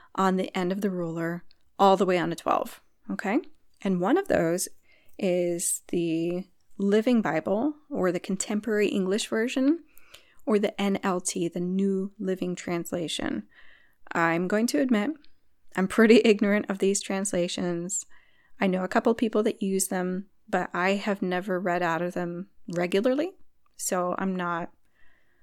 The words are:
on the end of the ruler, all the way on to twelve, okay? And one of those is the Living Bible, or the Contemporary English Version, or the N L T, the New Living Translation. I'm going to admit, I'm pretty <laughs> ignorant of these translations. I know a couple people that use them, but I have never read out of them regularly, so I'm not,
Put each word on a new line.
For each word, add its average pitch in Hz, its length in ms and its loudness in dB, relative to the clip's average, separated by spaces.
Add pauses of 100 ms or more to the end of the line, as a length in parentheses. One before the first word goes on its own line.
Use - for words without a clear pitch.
(140)
on 190 220 2
the - 200 -4
end 180 140 0
of 196 100 -4
the 202 100 0
ruler, 170 540 -4 (340)
all 190 180 8
the 190 100 2
way 180 120 2
on 165 120 0
to 165 60 -4
twelve, - 460 -2 (280)
okay? 202 300 -2 (400)
And 190 200 0
one 220 180 4
of 403 100 -2
those 170 400 2 (500)
is 175 720 -2
the 170 560 -2 (320)
Living 214 460 4
Bible, 196 520 0 (160)
or 185 220 0
the 175 80 -4
Contemporary 208 680 -2
English 190 400 -2
Version, 262 520 0 (680)
or 214 120 4
the 208 220 -2
N 196 220 2
L 180 180 0
T, 180 280 -2
the 180 120 -6
New 190 580 0
Living 185 360 -4
Translation. 175 880 -4 (680)
I'm 170 360 0
going 214 200 2
to 294 120 0
admit, 247 300 2 (640)
I'm 190 140 0
pretty 220 320 8
<laughs> - 40 6
ignorant 208 440 2
of 196 100 -4
these 196 240 0
translations. 180 1040 -4 (540)
I 202 60 4
know 185 180 0
a 185 40 -2
couple 233 260 2
people 214 280 0
that 214 200 -2
use 190 260 0
them, 185 380 -4 (220)
but 185 240 -2
I 180 180 0
have 196 320 -2
never 180 380 -2
read 180 220 0
out 165 200 0
of 175 120 -2
them 175 340 -6 (260)
regularly, 240 580 2 (440)
so 180 420 -2
I'm 190 180 -2
not, 175 340 -4 (720)